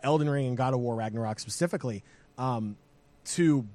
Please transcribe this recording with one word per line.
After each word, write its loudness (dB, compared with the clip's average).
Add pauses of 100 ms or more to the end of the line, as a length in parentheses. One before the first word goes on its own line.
Elden 4
Ring 0
and -2
God 2
of 0
War -2
Ragnarok -4
specifically, -4 (340)
um, -2 (500)
to 4 (120)